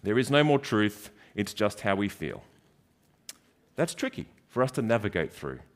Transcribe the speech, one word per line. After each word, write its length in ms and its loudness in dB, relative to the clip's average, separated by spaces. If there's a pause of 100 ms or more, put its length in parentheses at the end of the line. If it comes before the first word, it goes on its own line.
There 180 2
is 120 0
no 120 6
more 160 4
truth, 500 0 (260)
it's 180 -4
just 280 -2
how 140 2
we 120 0
feel. 360 -8 (1300)
That's 200 -2
tricky 320 -6 (200)
for 160 0
us 100 0
to 80 -4
navigate 520 0
through. 260 -10 (160)